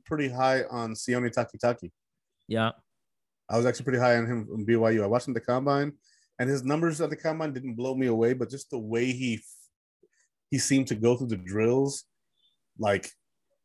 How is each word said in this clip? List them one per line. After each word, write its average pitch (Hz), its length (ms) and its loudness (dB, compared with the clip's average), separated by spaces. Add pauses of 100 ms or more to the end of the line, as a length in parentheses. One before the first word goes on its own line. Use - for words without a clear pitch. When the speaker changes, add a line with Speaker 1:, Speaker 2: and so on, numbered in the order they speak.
Speaker 1:
pretty 151 220 -2
high 131 360 2
on 117 320 -6
Sione 123 380 -2
Takitaki. 117 580 -2 (580)
Speaker 2:
Yeah. 110 220 0 (760)
Speaker 1:
I 110 60 -2
was 120 100 2
actually 123 200 -2
pretty 127 140 0
high 120 180 6
on 117 80 0
him 117 200 -4
from 107 200 -6
B 117 100 4
Y 113 160 4
U. 110 120 4
I 98 40 0
watched 123 220 0
him - 20 -4
at 120 100 -2
the - 40 -14
combine, 139 480 0 (460)
and 127 100 0
his 135 160 -2
numbers 156 340 0
at 156 100 -2
the 151 60 -4
combine 156 380 -4
didn't 127 220 -8
blow 127 200 -4
me 131 120 2
away, 117 260 4
but 123 160 -2
just 139 200 -14
the 131 80 -8
way 113 360 -2
he, 120 260 -2 (1120)
he 139 60 0
seemed 135 300 2
to 120 80 -2
go 117 200 4
through 123 120 -6
the 110 100 -2
drills, 113 680 0 (720)
like, 101 320 0 (560)